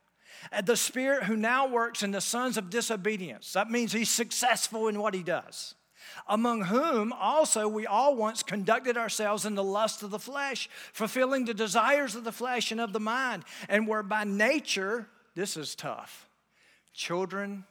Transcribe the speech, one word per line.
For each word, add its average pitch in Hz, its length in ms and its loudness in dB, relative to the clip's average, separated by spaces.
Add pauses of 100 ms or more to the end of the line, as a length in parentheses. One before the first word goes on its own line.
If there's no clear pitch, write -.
(520)
And 202 140 -2
the 220 120 4
Spirit 262 460 0
who 202 120 0
now 247 320 2
works 233 360 0
in 196 80 -2
the 196 100 -2
sons 240 360 -2
of 190 120 -6
disobedience. 202 840 -4
That 202 160 2
means 233 220 0
he's 214 180 0
successful 226 800 0
in 208 120 0
what 208 140 0
he 185 100 -4
does. - 520 -6 (520)
Among 226 360 2
whom 233 500 2
also 233 540 2
we 214 180 -2
all 247 300 4
once 226 280 0
conducted 226 540 2
ourselves 214 480 0
in 214 100 -2
the 196 80 0
lust 208 400 0
of 202 80 -8
the 208 80 -6
flesh, 277 500 -6 (240)
fulfilling 254 520 2
the 226 80 -2
desires 226 600 4
of 240 80 -8
the 226 80 -4
flesh 240 400 -2
and 226 100 -2
of 214 120 -2
the 220 60 -2
mind, 226 440 -2 (240)
and 208 200 4
were 214 160 0
by 214 200 -2
nature, 214 840 2 (280)
this 185 220 -4
is 143 180 -8
tough, - 520 -10 (680)
children 190 760 -4